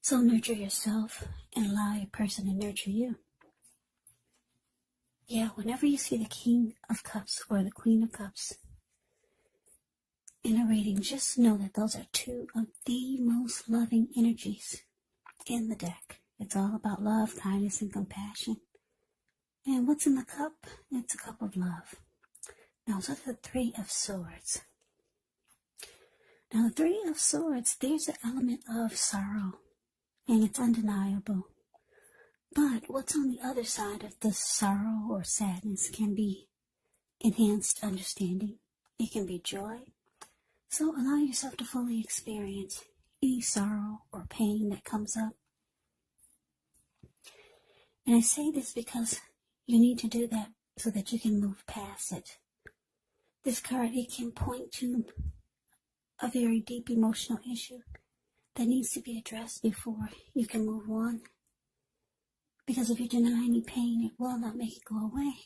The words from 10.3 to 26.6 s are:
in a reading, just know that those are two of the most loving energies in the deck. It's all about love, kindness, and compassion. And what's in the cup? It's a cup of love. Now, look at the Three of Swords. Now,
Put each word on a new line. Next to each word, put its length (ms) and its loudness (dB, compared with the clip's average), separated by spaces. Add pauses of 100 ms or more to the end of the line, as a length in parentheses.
in 120 4
a 80 4
reading, 360 2
just 360 -2
know 200 8
that 160 -4
those 220 0
are 180 -10
two 420 -4
of 120 0 (180)
the 340 -2
most 480 0
loving 480 4
energies 680 0 (600)
in 220 -2
the 80 -2
deck. 460 -10 (180)
It's 160 -6
all 200 2
about 260 -4
love, 340 2
kindness, 460 0
and 100 -4
compassion. 680 -6 (1080)
And 220 4
what's 200 4
in 80 6
the 80 0
cup? 440 -8 (220)
It's 260 -4
a 20 -12
cup 240 -12
of 160 -6
love. 380 -4 (920)
Now, 240 -2
look 0 -
at 160 -6
the 80 -6
Three 440 -4
of 140 -6
Swords. 680 -4 (1900)
Now, 160 6